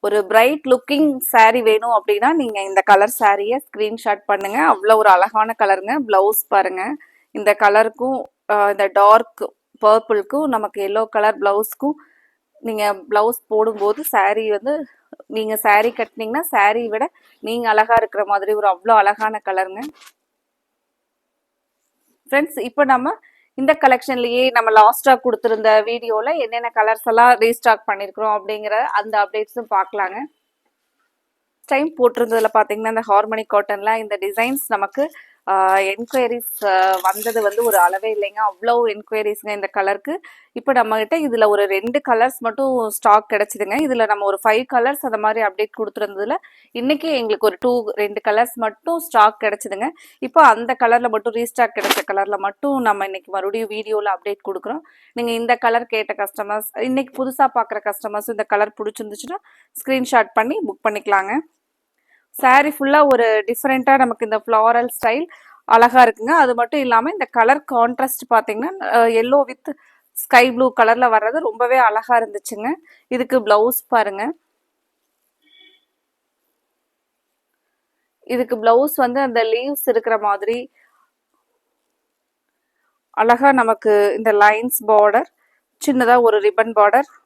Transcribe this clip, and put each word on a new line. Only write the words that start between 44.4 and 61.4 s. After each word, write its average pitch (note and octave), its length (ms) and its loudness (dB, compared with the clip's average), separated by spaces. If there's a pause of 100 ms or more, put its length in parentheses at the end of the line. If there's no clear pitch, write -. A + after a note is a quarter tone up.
ஃபைவ் A3+ 200 2 (100)
கலர்ஸ் C4+ 360 0
அந்த A3 160 -4
மாதிரி G#3+ 220 0
அப்டேட் G#3 320 -6
கொடுத்திருந்ததுல G#3 580 -6 (440)
இன்னைக்கு D4+ 280 -2 (120)
எங்களுக்கு G#3+ 280 0
ஒரு F#3 160 -10
டூ, B3 60 2 (320)
ரெண்டு G#3 240 -6
கலர்ஸ் A3+ 280 0 (100)
மட்டும் E4 420 -6
ஸ்டாக் G#3+ 380 2
கிடைச்சிதுங்க. G#3 440 -6 (380)
இப்போ D#4+ 140 2 (120)
அந்த A#3 200 -2 (100)
கலர்ல A#3+ 320 2
மட்டும், G#3+ 240 -4
ரீஸ்டாக் A#3 400 -2
கிடைச்ச G3 320 -2
கலர்ல G3 360 -2
மட்டும் C#4 300 -4 (120)
நம்ம G3 200 -2
இன்னைக்கு F#3+ 280 -14
மறுபடியும் G3+ 380 -6
வீடியோல G#3+ 400 -4
அப்டேட் G3+ 340 -10
கொடுக்குறோம். G3+ 340 -10 (360)
நீங்க A#3 220 -4
இந்த A#3 140 0 (100)
கலர் A#3 300 0
கேட்ட G#3+ 260 -6
கஸ்டமர்ஸ், G#3 480 -8 (200)
இன்னைக்கு C4 300 -4
புதுசா C4 280 -2 (100)
பாக்குற A3 320 -4
கஸ்டமர்ஸ் G#3 460 -8
இந்த G#3 180 -4
கலர் G#3+ 260 0
பிடிச்சிருந்துச்சுன்னா G#3+ 600 -12 (420)
ஸ்கிரீன்ஷாட் B3+ 580 0
பண்ணி B3+ 180 -2 (120)
புக் F#3+ 180 -10
பண்ணிக்கலாங்க. G3+ 460 -2 (1080)